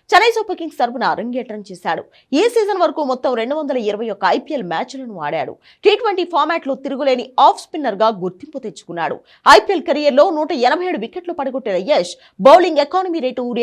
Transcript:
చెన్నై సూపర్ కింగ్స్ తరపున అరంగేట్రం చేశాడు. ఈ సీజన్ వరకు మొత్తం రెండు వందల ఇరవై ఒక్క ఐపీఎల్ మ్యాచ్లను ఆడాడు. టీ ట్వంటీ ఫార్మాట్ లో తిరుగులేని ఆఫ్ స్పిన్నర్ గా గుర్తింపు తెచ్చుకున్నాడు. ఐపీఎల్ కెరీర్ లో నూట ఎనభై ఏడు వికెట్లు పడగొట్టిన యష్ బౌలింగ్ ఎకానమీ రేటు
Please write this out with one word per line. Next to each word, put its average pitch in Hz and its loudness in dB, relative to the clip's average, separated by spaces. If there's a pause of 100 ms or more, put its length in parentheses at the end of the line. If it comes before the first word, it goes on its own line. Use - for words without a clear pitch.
చెన్నై 415 6
సూపర్ 427 -4
కింగ్స్ 320 -10
తరపున 240 -2
అరంగేట్రం 220 -8
చేశాడు. 175 -6 (360)
ఈ 381 4 (120)
సీజన్ 403 0
వరకు 311 -2
మొత్తం 254 -2
రెండు 247 -4
వందల 269 -4 (100)
ఇరవై 214 -6
ఒక్క 185 0
ఐపీఎల్ 262 -6
మ్యాచ్లను 240 -8 (100)
ఆడాడు. 147 -6 (280)
టీ 415 6
ట్వంటీ 392 -2
ఫార్మాట్ 320 -2
లో 269 -2 (100)
తిరుగులేని 262 -2 (220)
ఆఫ్ - 2
స్పిన్నర్ 247 -6
గా 220 2 (120)
గుర్తింపు 196 -10
తెచ్చుకున్నాడు. 165 -8 (400)
ఐపీఎల్ 403 0
కెరీర్ 285 2
లో 349 6 (100)
నూట 320 -2 (180)
ఎనభై 359 -2
ఏడు 254 -4
వికెట్లు 349 -10
పడగొట్టిన 254 -4 (100)
యష్ 277 0 (340)
బౌలింగ్ 320 6
ఎకానమీ 370 -2
రేటు 247 -6 (140)